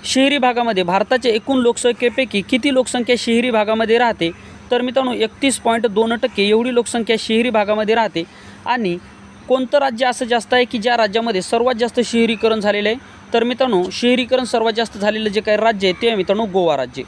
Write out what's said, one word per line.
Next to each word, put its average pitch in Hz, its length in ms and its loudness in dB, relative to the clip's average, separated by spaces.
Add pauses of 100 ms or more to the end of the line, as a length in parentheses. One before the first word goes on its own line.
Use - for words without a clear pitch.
शहरी 277 320 2
भागामध्ये 233 460 0
भारताच्या 214 480 0
एकूण 240 260 -2
लोकसंख्येपैकी 240 840 0
किती 262 320 0
लोकसंख्या 247 460 0
शहरी 240 320 0
भागामध्ये 220 460 2
राहते? 220 340 0 (400)
तर 247 100 0
मित्रांनो 254 320 -2
एकतीस 220 460 -2
पॉइंट 233 280 0
दोन 226 280 0
टक्के 220 280 -2
एवढी 226 300 2
लोकसंख्या 233 460 0
शहरी 226 300 0
भागामध्ये 214 460 0
राहते. 180 280 -2 (420)
आणि 214 320 -2 (500)
कोणतं 262 300 0
राज्य 262 280 0
असं 247 200 -2
जास्त 233 280 -2
आहे 247 120 4
की 240 120 -8
ज्या 233 200 0
राज्यामध्ये 220 440 0
सर्वात 240 340 0
जास्त 226 300 -2
शहरीकरण 226 540 0
झालेलं 208 300 0
आहे? 233 80 -2 (360)
तर 226 100 2
मित्रांनो 240 480 4
शहरीकरण 254 520 2
सर्वात 226 300 0
जास्त 220 240 -4
झालेलं 214 320 0
जे 208 120 -2
काही 214 160 0
राज्य 214 300 2
आहे 180 140 0
ते 233 60 0
आहे 226 80 0
मित्रांनो 202 300 0
गोवा 175 320 0
राज्य. 127 300 -8